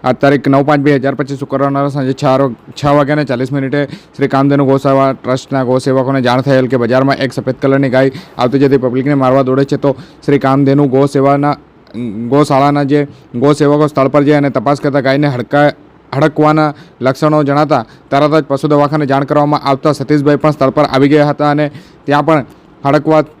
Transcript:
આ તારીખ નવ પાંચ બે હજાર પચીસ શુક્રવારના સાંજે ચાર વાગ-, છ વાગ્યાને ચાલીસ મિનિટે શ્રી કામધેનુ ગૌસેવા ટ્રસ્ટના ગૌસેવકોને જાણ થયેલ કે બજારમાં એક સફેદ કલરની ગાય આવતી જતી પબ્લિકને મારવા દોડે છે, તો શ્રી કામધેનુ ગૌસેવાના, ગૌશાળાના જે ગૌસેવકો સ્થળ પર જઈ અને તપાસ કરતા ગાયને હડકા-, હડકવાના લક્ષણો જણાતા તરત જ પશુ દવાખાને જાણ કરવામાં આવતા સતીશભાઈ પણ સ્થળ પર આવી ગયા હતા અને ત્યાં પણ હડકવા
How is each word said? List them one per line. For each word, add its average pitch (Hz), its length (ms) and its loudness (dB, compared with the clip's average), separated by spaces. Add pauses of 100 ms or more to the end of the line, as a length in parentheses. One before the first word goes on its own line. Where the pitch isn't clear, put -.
આ 131 80 0
તારીખ 139 360 0
નવ 139 160 2
પાંચ 147 160 0
બે 143 160 2
હજાર 131 200 -2
પચીસ 135 240 -6
શુક્રવારના 139 480 -2
સાંજે 135 260 -4
ચાર 135 280 0
વાગ-, 131 120 0 (300)
છ - 20 -4
વાગ્યાને 147 380 2
ચાલીસ 127 280 -4
મિનિટે 139 340 -4
શ્રી - 420 -6
કામધેનુ 139 380 2
ગૌસેવા 135 480 2
ટ્રસ્ટના 131 500 -4
ગૌસેવકોને 131 580 0
જાણ 123 200 2
થયેલ 131 260 2
કે 127 100 -2
બજારમાં 127 380 0
એક 131 180 -6
સફેદ 127 280 -6
કલરની 135 280 0
ગાય 131 220 2 (260)
આવતી 123 220 0
જતી 139 180 2
પબ્લિકને 131 360 -2
મારવા 135 280 2
દોડે 131 240 0
છે, 143 120 -4
તો 139 180 0 (300)
શ્રી 139 140 2
કામધેનુ 139 480 2
ગૌસેવાના, 139 680 0 (720)
ગૌશાળાના 143 540 2
જે 143 240 0 (280)
ગૌસેવકો 147 520 2
સ્થળ 135 200 0
પર 147 160 2
જઈ 143 80 2
અને 143 180 2
તપાસ 131 320 -2
કરતા 143 180 -2
ગાયને 139 280 0
હડકા-, 143 460 0 (420)
હડકવાના 151 580 0 (280)
લક્ષણો 151 420 0
જણાતા 139 420 0 (260)
તરત 143 220 0
જ 156 140 0
પશુ 139 200 -4
દવાખાને 147 380 0
જાણ 139 180 -2
કરવામાં 147 360 0
આવતા 139 320 -2
સતીશભાઈ 143 440 0
પણ 151 160 0
સ્થળ 135 180 0
પર 147 140 0
આવી 135 240 2
ગયા 147 220 2
હતા 147 220 -2
અને 147 200 -2 (320)
ત્યાં 143 220 0
પણ 151 200 2 (400)
હડકવા 151 380 2 (180)